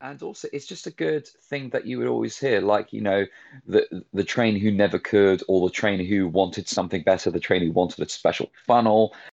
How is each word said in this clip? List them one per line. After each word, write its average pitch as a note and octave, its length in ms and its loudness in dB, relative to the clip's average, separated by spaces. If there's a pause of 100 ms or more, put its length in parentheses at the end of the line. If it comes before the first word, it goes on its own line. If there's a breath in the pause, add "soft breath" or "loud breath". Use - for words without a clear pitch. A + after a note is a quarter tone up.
And C#3 200 -14
also, - 320 -12
it's C#3+ 140 -10
just E3+ 220 -14
a - 20 -10
good D#3 360 -4 (220)
thing C#3 220 -10
that B2+ 160 -4
you B2+ 120 -6
would A#2+ 100 -2
always A2+ 280 -4
hear, B2 240 0
like, G2+ 320 0
you G#2+ 80 -8
know, G2+ 240 0 (420 loud breath)
the, - 200 4 (260)
the F#2+ 120 -2
train A2 340 2
who G#2 140 2
never G2 260 2
could, G2 480 4
or F#2 220 2
the F2 40 -2
train G2 320 -2
who G2 220 0
wanted F2+ 420 -2
something F#2 360 -4
better, F#2 260 2
the E2+ 80 -4
train F#2 240 0
who E2 80 0
wanted E2 340 -2
a - 40 -6
special - 420 -2 (160)
funnel. A2 480 4 (220 loud breath)